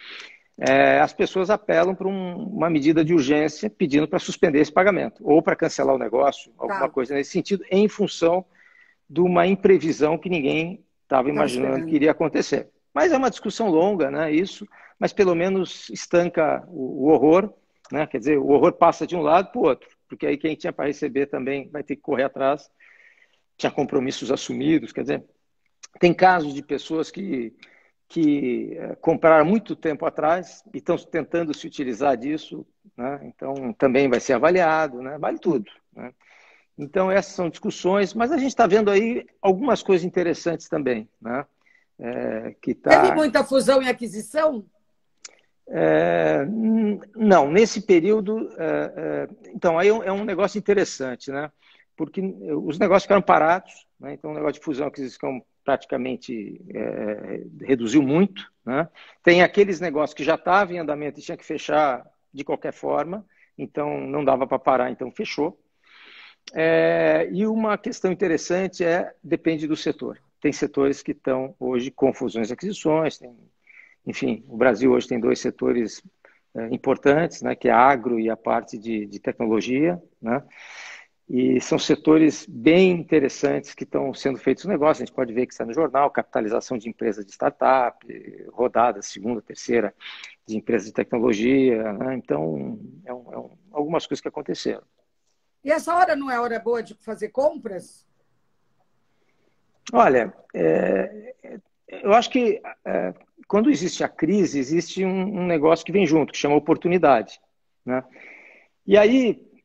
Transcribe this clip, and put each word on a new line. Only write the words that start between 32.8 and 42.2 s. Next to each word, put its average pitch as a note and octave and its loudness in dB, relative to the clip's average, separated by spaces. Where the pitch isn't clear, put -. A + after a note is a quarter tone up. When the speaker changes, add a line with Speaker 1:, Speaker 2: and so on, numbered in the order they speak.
Speaker 1:
né? C#3 -8
Então, C3+ -8
também C3+ 4
vai A#2+ 2
ser - 0
avaliado, D#3 2
né? C#3 -12
Vale A3 -4
tudo, C#3+ -2
né? A#2+ -16
Então, F#3 -2
essas F#3+ 0
são F3 -4
discussões, F3+ -2
mas A#3 -2
a E4+ 0
gente C4 -2
tá A#3 4
vendo G3+ 4
aí A3+ 0
algumas G3+ 2
coisas F3+ 2
interessantes E3+ -2
também, B2+ -4
né? B2 -8
É, A#2+ -8